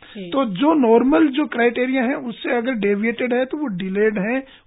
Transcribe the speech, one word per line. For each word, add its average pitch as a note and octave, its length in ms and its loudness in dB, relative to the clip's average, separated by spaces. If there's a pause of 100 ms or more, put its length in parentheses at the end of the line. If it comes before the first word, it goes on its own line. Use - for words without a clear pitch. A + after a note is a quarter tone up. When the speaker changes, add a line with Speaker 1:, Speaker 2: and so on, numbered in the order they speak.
Speaker 1:
जी। F#3 240 -12
Speaker 2:
तो C4+ 140 0
जो A#3 280 0
normal C4 540 4
जो C#4 180 0
criteria B3 580 0
है C4 120 0
उससे B3+ 420 -4
अगर A#3+ 160 -2
deviated A3+ 600 0
है B3+ 120 0
तो C#4+ 120 -8
वो D4 100 -4
delayed G3 520 -2
है, B3 260 -4 (220)